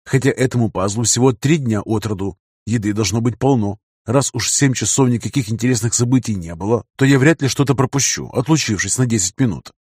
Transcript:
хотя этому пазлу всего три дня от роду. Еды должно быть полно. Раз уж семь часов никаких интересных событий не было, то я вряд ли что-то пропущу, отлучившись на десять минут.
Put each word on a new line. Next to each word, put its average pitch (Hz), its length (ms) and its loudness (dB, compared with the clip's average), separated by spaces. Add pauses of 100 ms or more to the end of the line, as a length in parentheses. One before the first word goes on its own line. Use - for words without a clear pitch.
хотя 135 240 0
этому 120 400 0
пазлу 101 340 -2
всего 123 280 2
три 139 260 0
дня 110 240 -2
от 107 240 -2
роду. 98 320 -6 (300)
Еды 104 260 -2
должно 110 280 -2
быть 117 180 -2
полно. 113 400 2 (260)
Раз 131 280 0
уж - 180 -4
семь 135 220 2
часов 127 360 2
никаких 117 400 -2
интересных 117 440 -2
событий 120 420 0
не 85 200 -8
было, 104 280 -2 (120)
то 135 100 0
я 139 120 6
вряд 151 240 4
ли 139 60 0
что-то 131 280 0
пропущу, 127 540 -2
отлучившись 120 680 0
на 127 80 2
десять 113 340 -2
минут. 101 320 -2 (140)